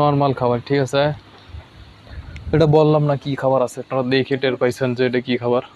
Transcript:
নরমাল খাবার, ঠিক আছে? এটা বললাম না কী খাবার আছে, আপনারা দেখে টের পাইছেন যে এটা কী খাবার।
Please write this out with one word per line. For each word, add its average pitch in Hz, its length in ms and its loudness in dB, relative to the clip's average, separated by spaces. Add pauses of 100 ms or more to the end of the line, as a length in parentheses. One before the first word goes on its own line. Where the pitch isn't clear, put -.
নরমাল 143 400 2
খাবার, 120 180 0 (100)
ঠিক 139 180 2
আছে? 139 160 0 (1500)
এটা 156 120 4
বললাম 151 440 4
না 143 60 0
কী 143 140 -8 (120)
খাবার 135 240 2
আছে, - 180 -12
আপনারা 131 180 -4 (100)
দেখে 131 300 2
টের 131 180 0
পাইছেন 127 360 0
যে 127 120 0
এটা 123 180 0
কী 127 160 0
খাবার। 120 200 0 (140)